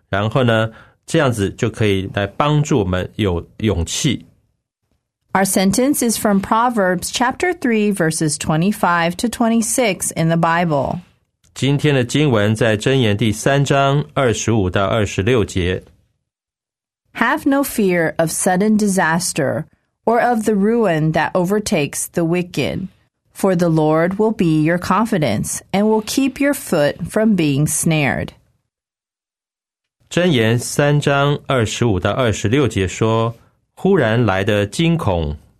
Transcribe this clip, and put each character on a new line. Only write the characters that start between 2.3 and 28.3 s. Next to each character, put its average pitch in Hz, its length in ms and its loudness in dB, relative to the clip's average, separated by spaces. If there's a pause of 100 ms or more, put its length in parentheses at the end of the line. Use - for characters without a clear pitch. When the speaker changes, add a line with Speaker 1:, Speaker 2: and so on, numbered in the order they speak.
Speaker 1:
助 147 180 0
我 101 40 2
们 90 320 -2
有 90 260 0 (180)
勇 85 260 0
气。 - 400 -4 (1040)
Speaker 2:
Our 196 140 2
sentence 202 580 0
is 233 160 0
from 196 220 2
Proverbs 214 680 0
chapter 262 440 -2
three, 214 400 0
verses 160 440 -2
twenty-five 175 760 0
to 226 140 -4
twenty-six 226 800 -2 (100)
in 165 60 2
the 165 80 2
Bible. 165 640 0 (540)
Speaker 1:
今 139 240 0
天 143 180 2
的 127 80 2
经 143 260 0
文 107 240 2
在 110 240 2
箴 131 180 0
言 110 200 2
第 110 160 0
三 139 320 0
章 139 400 2 (100)
二 131 200 2
十 - 180 -2
五 101 180 2
到 98 160 0
二 101 200 0
十 - 180 -2
六 113 220 2
节。 90 360 -2 (1300)
Speaker 2:
Have 285 360 -2
no 277 140 2
fear 180 540 0
of 165 120 0
sudden 202 480 0
disaster 170 840 0 (440)
or 226 140 2
of 233 240 0
the 220 100 0
ruin 196 560 0
that 156 220 -2
overtakes 185 800 -2
the 175 100 -2
wicked. 170 640 -4 (460)
For 190 220 0
the 175 140 2
Lord 160 480 2
will 214 140 0
be 160 320 2
your 170 160 0
confidence 185 840 -2 (100)
and 202 180 0
will 220 120 2
keep 262 380 -2
your 285 160 0
foot 147 400 -2 (120)
from 220 280 2
being 151 320 2
snared.' 151 640 -2 (1800)